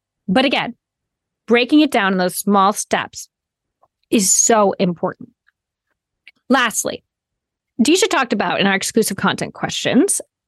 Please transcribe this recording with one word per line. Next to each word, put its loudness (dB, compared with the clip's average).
But 2
again, -2
breaking 4
it 2
down 0
in 0
those -2
small 2
steps -6
is 0
so 2
important. -4
Lastly, -2
Disha 2
talked 0
about -2
in 2
our 2
exclusive -2
content -4
questions -2